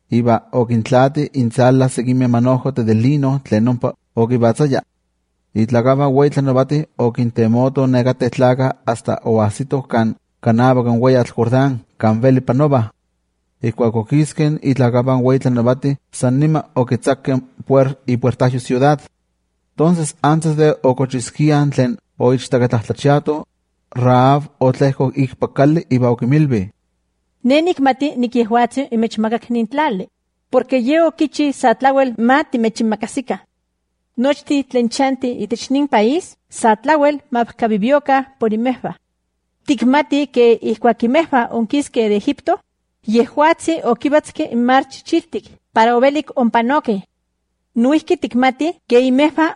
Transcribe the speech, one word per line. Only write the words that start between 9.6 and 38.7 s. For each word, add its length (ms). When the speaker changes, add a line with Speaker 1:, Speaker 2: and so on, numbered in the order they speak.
Speaker 1:
can 280
canaba 440
can 160
güeyatl 320
Jordán, 540
can 240
veli 200
panova. 500
Ihcuac 320
oquisquen 680
itlacaba 540
güey 240
tlanavati, 580
san 260
nima 380
oquitzaquen 640
puer-, 400
ipuertahyo 540
ciudad. 400
Entonces, 500
antes 360
de 260
ocochisquian 880
tlen 260
oichtacatlahtlachiato, 1300
Rahab 540
otlehco 560
icpacali 760
iba 220
oquimilvi. 600
Speaker 2:
Ne 200
nicmati 520
niquiehuatzi 760
imechmacac 580
nin 180
tlali, 400
porque 280
ye 220
oquichi 500
sa 220
tlauel 460
ma 240
timechimacasica. 1000
Nochti 440
tlen 260
chanti 540
itich 260
nin 180
país, 500
sa 260
tlauel 540
mapcavivioca 1120
por 120
inmehva. 460